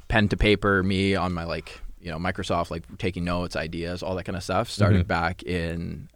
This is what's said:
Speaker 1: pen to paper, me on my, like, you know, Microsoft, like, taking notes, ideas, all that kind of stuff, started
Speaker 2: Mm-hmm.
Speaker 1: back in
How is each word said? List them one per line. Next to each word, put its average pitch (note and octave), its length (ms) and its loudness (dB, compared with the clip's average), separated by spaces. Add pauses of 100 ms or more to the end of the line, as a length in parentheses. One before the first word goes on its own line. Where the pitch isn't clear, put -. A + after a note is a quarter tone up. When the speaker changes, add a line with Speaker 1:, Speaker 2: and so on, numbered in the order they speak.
Speaker 1:
pen G#2+ 220 6
to G2+ 80 2
paper, G2+ 460 6
me G2 320 2
on F2+ 180 0
my, E2+ 100 -4
like, E2 360 -6 (200)
you F2+ 120 -12
know, D#2+ 60 -6
Microsoft, F2+ 540 -2
like, E2+ 120 -6 (140)
taking F#2 280 -4
notes, F2 300 -2
ideas, E2 460 -6
all F#2+ 140 -4
that F#2 80 -6
kind G2 140 -6
of E2 60 -8
stuff, G2 260 -2
started G2+ 320 4
Speaker 2:
Mm-hmm. E2+ 60 0
Speaker 1:
back F2 360 0
in E2+ 720 -4